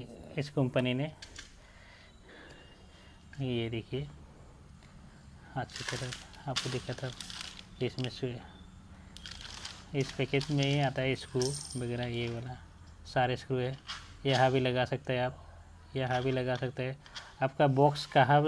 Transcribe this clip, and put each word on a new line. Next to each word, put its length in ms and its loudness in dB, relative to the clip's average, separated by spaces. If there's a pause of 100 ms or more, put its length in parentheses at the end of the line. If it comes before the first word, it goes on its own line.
(380)
इस 120 -2
कंपनी 440 4
ने, 180 -2 (2250)
ये 300 0
देखिए, 360 -4 (1500)
अच्छी 300 -6
तरह 640 -8
आपको 200 -2
दिखा 240 -4
था, 160 -6 (720)
इसमें 280 -2
से, 260 -4 (1600)
इस 180 2
पैकेज 380 0
में 140 4
ही 160 4
आता 220 2
है 140 2
स्क्रू 240 -2 (360)
वगैरह, 300 -2
ये 220 -2
वाला 280 -6 (500)
सारे 300 2
स्क्रू 200 -2
है। 200 0 (500)
यहाँ 260 6
भी 80 6
लगा 240 4
सकते 280 -2
हैं 120 2
आप, 200 -4 (520)
यहाँ 260 0
भी 100 2
लगा 240 0
सकते 260 -4
हैं। 140 -4 (460)
आपका 260 6
बॉक्स 380 6
कहाँ, 420 8